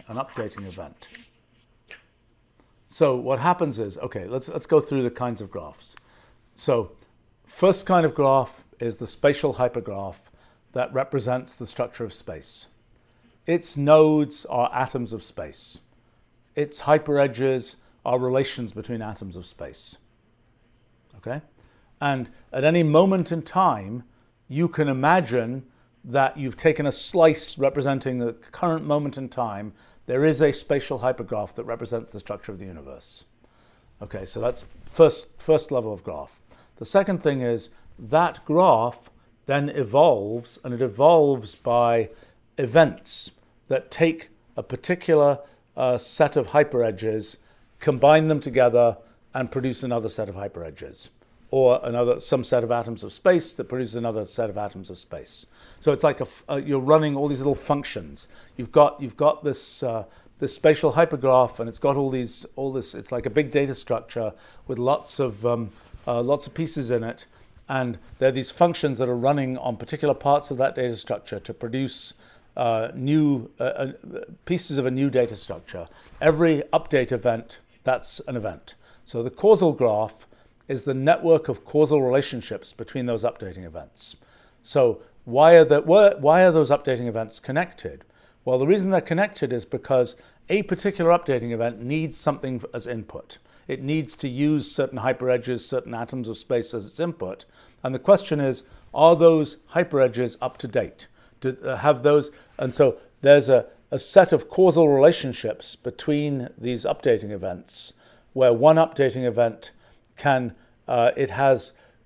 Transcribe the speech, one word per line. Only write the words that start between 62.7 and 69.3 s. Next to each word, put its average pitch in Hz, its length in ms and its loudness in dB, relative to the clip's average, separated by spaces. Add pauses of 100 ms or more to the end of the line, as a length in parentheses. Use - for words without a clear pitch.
this, 131 220 -8
it's 117 180 -14
like 120 140 -6
a 127 60 -6
big 147 180 0
data 143 240 0
structure 117 600 -6 (340)
with 127 100 -6
lots 131 420 -2
of, 113 260 -4
um, 117 260 -2 (340)
uh, 120 160 -2
lots 139 240 0
of - 80 -16
pieces 151 380 -6
in 117 120 0
it, 117 220 -10 (440)
and 127 280 -4 (200)
there 131 120 4
are 131 40 0
these 131 180 -6
functions 160 460 0
that 123 100 -2
are 123 80 -2
running 131 440 -2